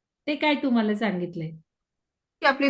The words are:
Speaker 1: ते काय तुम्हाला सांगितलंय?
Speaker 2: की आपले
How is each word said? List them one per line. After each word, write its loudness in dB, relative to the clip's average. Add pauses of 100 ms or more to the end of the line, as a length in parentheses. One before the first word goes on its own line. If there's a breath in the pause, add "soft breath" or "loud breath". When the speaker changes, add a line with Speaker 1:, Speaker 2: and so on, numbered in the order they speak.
(280)
Speaker 1:
ते -2
काय 2
तुम्हाला 2
सांगितलंय? -4 (880)
Speaker 2:
की 2
आपले 2